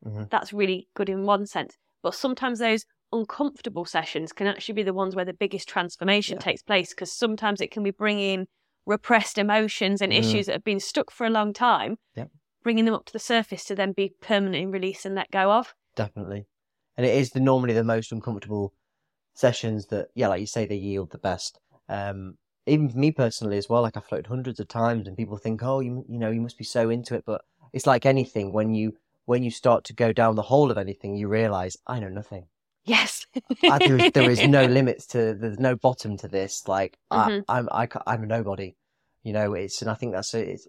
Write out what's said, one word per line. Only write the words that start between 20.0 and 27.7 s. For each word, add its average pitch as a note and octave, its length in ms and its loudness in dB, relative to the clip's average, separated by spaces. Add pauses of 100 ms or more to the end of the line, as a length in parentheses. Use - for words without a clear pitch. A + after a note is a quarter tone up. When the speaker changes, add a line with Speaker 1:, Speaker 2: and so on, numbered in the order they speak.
Speaker 1:
yeah, A#2 140 2
like F#2 120 0
you G#2 60 -6
say, - 200 -4
they G#2 100 -4
yield G2 340 -4
the - 80 -16
best. - 420 -6 (280)
Um, G2 500 -8 (280)
even D3+ 220 4
for A#2+ 100 -4
me D3 140 2
personally A2+ 440 -2
as G2+ 120 -4
well, A#2 140 4
like, A2 140 -2
I've G#2+ 80 -10
floated - 220 -8
hundreds B2 320 -8
of G#2 100 -8
times A#2 380 -2
and F#2+ 100 -12
people G#2+ 200 -6
think, A2 260 -6
"Oh, C3+ 180 -2
you, B2+ 280 -6
you A#2 100 -8
know, A2 120 -2
you A2+ 100 -2
must A#2 180 -8
be A2 60 -12
so A2+ 260 0
into A#2 240 -4
it." - 100 -6
But - 180 -6 (300)